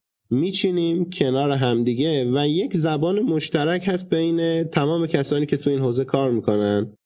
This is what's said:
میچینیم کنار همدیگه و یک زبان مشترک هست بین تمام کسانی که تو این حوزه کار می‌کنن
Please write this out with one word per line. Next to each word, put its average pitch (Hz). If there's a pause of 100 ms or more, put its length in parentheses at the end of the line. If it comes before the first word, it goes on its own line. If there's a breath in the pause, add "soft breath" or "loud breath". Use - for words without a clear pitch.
(300)
میچینیم 175
کنار 143
همدیگه 123
و 143
یک 185
زبان 160
مشترک 165
هست 185
بین 165
تمام 160
کسانی 147
که 139
تو 143
این 139
حوزه 131
کار 135
می‌کنن 104 (120)